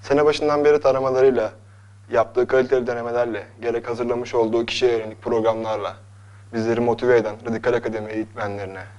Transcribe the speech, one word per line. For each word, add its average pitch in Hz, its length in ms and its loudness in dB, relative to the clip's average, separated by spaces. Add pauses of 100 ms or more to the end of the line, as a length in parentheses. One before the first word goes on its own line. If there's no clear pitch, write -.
Sene 143 220 2
başından 147 400 2
beri 147 160 6
taramalarıyla, 131 720 2 (580)
yaptığı 117 360 0
kaliteli 127 400 2
denemelerle, 120 600 -4 (140)
gerek 117 280 -4
hazırlamış 120 460 -4
olduğu 117 320 0
kişiye 123 260 0
yönelik 110 300 -6
programlarla 110 760 -2 (580)
bizleri 113 260 0
motive 120 360 2
eden 107 180 2 (160)
Radikal 113 240 -2
Akademi 110 360 -4
eğitmenlerine 101 680 -8 (180)